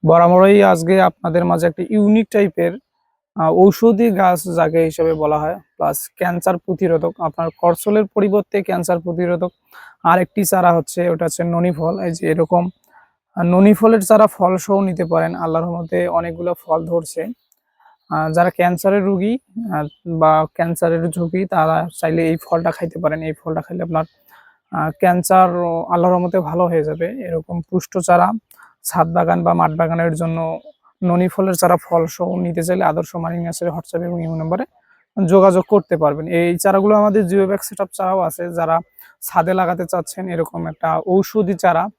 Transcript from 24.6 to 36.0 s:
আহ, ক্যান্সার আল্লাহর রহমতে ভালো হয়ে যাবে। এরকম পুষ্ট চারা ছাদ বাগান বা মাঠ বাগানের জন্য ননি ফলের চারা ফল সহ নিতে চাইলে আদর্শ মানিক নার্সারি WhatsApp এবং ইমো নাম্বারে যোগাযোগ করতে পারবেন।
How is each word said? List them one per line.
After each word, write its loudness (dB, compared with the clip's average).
আহ, -4
ক্যান্সার 2
আল্লাহর 2
রহমতে 0
ভালো -2
হয়ে 0
যাবে। -4
এরকম -8
পুষ্ট -6
চারা 2
ছাদ -2
বাগান 2
বা 2
মাঠ 2
বাগানের -2
জন্য -4
ননি 2
ফলের -2
চারা 2
ফল 0
সহ -6
নিতে -4
চাইলে 0
আদর্শ -2
মানিক -6
নার্সারি -6
WhatsApp -8
এবং -6
ইমো -6
নাম্বারে -4
যোগাযোগ 4
করতে 2
পারবেন। -2